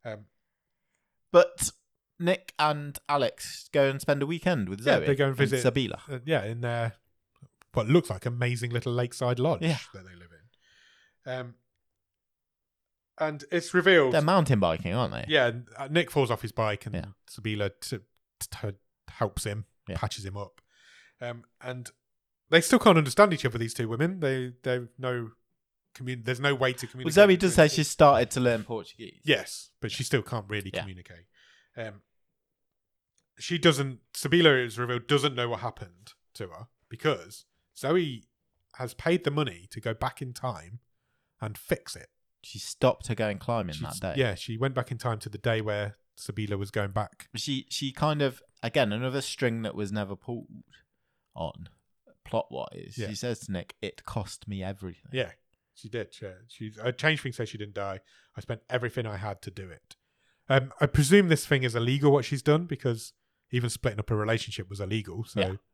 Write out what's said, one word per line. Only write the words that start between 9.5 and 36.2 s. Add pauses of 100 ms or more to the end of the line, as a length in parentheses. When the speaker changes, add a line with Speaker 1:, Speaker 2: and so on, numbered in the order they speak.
Speaker 2:
Yeah. (160)
Speaker 1:
that
they
live
in.
Um, (1700)
and
it's
revealed
Speaker 2:
They're
mountain
biking,
aren't
they?
Speaker 1:
Yeah,
and,
uh,
Nick
falls
off
his
bike
and
Speaker 2:
Yeah. (240)
Speaker 1:
Sabila (100)
t-, (420)
t-,
t-, (320)
helps
him, (220)
Speaker 2:
Yeah.
Speaker 1:
patches
him
up. (600)
Um, (160)
and (580)
they
still
can't
understand
each
other,
these
two
women.
They,
they've (100)
no (600)
commun-,
there's
no
way
to
Speaker 2:
Well,
Speaker 1:
communicate
Speaker 2:
Zoe
Speaker 1:
between
Speaker 2:
does
say
Speaker 1:
them.
Speaker 2:
she
started
to
learn
Portuguese.
Speaker 1:
Yes, (100)
but
she
still
can't
really
Speaker 2:
Yeah.
Speaker 1:
communicate. (500)
Um, (1400)
she
doesn't, (140)
Sabila,
it
was
revealed,
doesn't
know
what
happened (220)